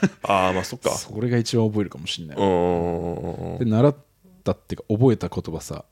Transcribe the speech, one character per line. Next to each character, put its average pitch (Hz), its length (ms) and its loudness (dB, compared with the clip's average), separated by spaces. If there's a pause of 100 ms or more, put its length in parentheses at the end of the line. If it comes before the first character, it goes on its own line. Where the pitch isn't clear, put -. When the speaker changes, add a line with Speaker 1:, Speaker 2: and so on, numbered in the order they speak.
(240)
Speaker 1:
あ 92 280 2
ー、 - 20 0
ま 92 80 0
あ、 - 20 -4
そ 120 140 -10
っ - 20 -20
か。 135 120 -2
Speaker 2:
そ 107 280 -6
れ 120 100 -2
が 120 80 2
一 117 200 0
番 113 100 6
覚 104 140 0
え - 40 0
る - 40 -6
か - 80 -14
も 76 100 -12
し - 140 -8
ん 80 60 -12
な 73 80 -16
い。 - 20 -8
Speaker 1:
う 101 40 0
ん - 20 4
う 98 40 6
ん 95 40 4
う 85 760 0
ん 85 60 -6
う 87 140 -8
ん 87 60 -8
う - 20 -8
ん。 - 40 -6
Speaker 2:
で、 120 60 0
習 117 240 6
っ 143 60 0 (480)
た 98 100 0
っ - 40 -10
て - 180 -12
い - 20 -6
う - 40 -14
か、 - 120 -2
覚 117 200 6
え 101 40 0
た 87 120 -6
言 82 260 -8
葉 78 60 -10
さ、 - 300 -12